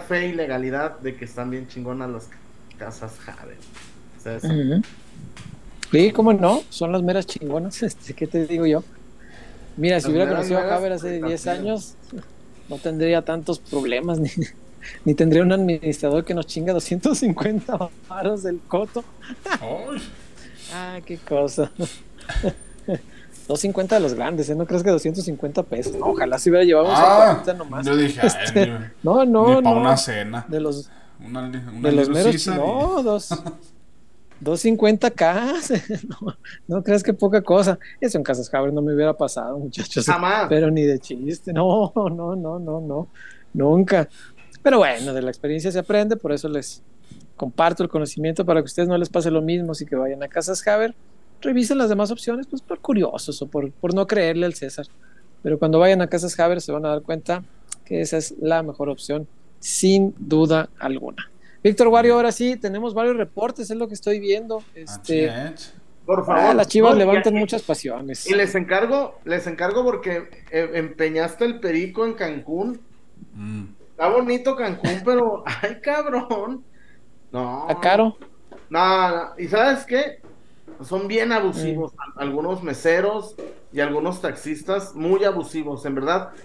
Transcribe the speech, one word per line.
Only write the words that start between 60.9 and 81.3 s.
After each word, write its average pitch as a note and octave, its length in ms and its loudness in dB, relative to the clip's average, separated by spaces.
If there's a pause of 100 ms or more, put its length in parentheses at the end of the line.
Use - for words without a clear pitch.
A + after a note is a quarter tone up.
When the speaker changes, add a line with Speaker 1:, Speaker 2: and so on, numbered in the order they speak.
Speaker 2:
Víctor G#3+ 260 6
Wario, A#3 260 6
ahora A#3 180 2
sí, B3 240 -2
tenemos G#3 380 -6
varios A#3+ 220 0
reportes, G#3+ 540 -4
es A3 60 -6
lo A3+ 100 -4
que G#3 80 -10
estoy G#3 240 -2
viendo. G#3+ 460 -2 (100)
Este, D#3+ 560 -2
Speaker 3:
Así C3+ 240 -8
es. - 200 -18 (320)
Speaker 1:
Por F3+ 180 2
favor. F3+ 180 2
Speaker 2:
ah, - 120 6
las G#3 140 4
Chivas A3 240 8
Speaker 1:
No, A3 40 8
y G#3 40 6
Speaker 2:
levantan G3 340 4
Speaker 1:
aquí, G#3 60 2
Speaker 2:
muchas G#3+ 220 -2
pasiones. C3+ 640 -6
Speaker 1:
y F#3+ 80 2
les G3 200 2
encargo, A3 720 0
les F3 220 -2
encargo F3+ 380 -2
porque, F#3 460 -2 (200)
eh, E3 240 -2
empeñaste D#3+ 720 -2
el A#3 160 -4
perico F#3 460 -2
en A3+ 80 -4
Cancún. F3 640 -6 (540)
Speaker 3:
Mm. G#2 300 -10 (260)
Speaker 1:
Está E3 180 0
bonito B3 480 0
Cancún, F#3 480 -4
pero, A#3+ 400 0
<laughs> - 180 -6
ay, A3+ 200 -4
cabrón. C4+ 840 -4 (680)
No. B2+ 360 -6
Speaker 2:
¿Está D#3 120 -2
caro? G#3+ 360 4 (540)
Speaker 1:
No, F#3 400 4
no. E3+ 140 -2 (140)
¿Y F3 100 -8
sabes B3+ 360 2
qué? C4 360 -2 (600)
Son F#3+ 260 -6
bien A3+ 240 0